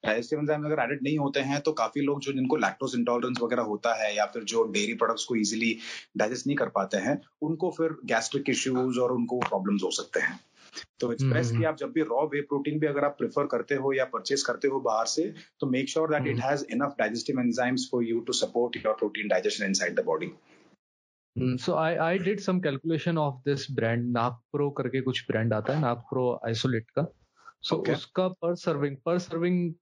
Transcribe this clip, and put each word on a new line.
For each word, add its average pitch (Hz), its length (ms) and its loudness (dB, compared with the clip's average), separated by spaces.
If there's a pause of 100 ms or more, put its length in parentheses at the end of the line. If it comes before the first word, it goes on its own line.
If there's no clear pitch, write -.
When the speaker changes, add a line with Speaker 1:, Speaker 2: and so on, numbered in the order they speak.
Speaker 1:
डाइजेस्टिव 117 320 0
एंजाइम 151 260 0
अगर 151 180 0
एडेड 123 200 -2
नहीं 147 160 0
होते 139 220 0
हैं, 139 200 0
तो 156 120 0
काफी 127 280 -2
लोग 143 200 0
जो, 139 120 -4
जिनको 135 240 0
लैक्टोज 120 380 -2
इंटॉलरेंस 120 480 0
वगैरह 120 200 0
होता 110 320 0
है 107 220 0
या 104 100 2
फिर 117 160 -8
जो 113 200 2
डेयरी 104 320 0
प्रोडक्ट्स 113 300 0
को 123 120 -2
ईजीली 110 420 0 (380)
डाइजेस्ट 117 300 0
नहीं 143 100 0
कर 120 120 0
पाते 98 280 -2
हैं, 104 260 0 (200)
उनको 160 280 0
फिर 160 340 -2
गैस्ट्रिक 123 460 0
इश्यूज 127 480 0
और 123 140 2
उनको 120 260 0
प्रॉब्लम्स 101 440 0
हो 90 80 0
सकते - 300 -2
हैं। - 200 -2 (600)
तो - 80 0
it's 117 140 -2
Speaker 2:
हम्म, 135 100 4
Speaker 1:
best 123 120 2
Speaker 2:
हम्म, 117 140 0
Speaker 1:
कि 160 60 4
Speaker 2:
हम्म। 160 40 4
Speaker 1:
आप 156 80 -2
जब 135 160 -6
भी 160 100 2
रॉ 143 240 2
व्हे 143 140 -2
प्रोटीन 147 380 -2
भी 151 80 2
अगर 143 180 2
आप 143 140 0
प्रेफर - 280 0
करते 123 280 0
हो 135 180 0
या 131 120 2
परचेज 135 380 -2
करते 123 260 0
हो 135 120 2
बाहर 113 260 2
से, 175 280 -2 (260)
तो 143 60 0
make 131 220 2
sure 160 240 0
that 147 100 2
it 120 180 0
Speaker 2:
हम्म। - 0 -
Speaker 1:
has 139 200 0
enough 139 320 -2 (100)
digestive 117 420 0
enzymes 123 360 2 (140)
for 120 180 2
you 117 120 2
to 123 200 -2
support 117 380 -2
your 107 120 2 (100)
protein 104 300 -2
digestion 98 400 0
inside 90 220 0
the 85 120 0
body। 82 200 0 (1080)
Speaker 2:
Hmm, 127 180 2
so 127 120 -4
I, 160 300 2
I 170 200 2
did 196 200 0
some 185 200 0
calculation 160 600 0
of 147 140 2 (160)
this 139 100 2
brand, 117 400 0
नागप्रो 120 720 0
करके 135 300 -2
कुछ 127 300 -2
ब्रांड 113 240 2
आता 107 200 0
है, 156 60 2
नागप्रो 123 680 0
आइसोलेट 113 520 0
का। 156 160 0 (500)
So - 140 0
Speaker 1:
Okay। - 140 0
Speaker 2:
उसका 185 420 -2 (100)
per 175 100 2
serving, 147 400 -2 (140)
per 175 100 2
serving 175 520 0 (120)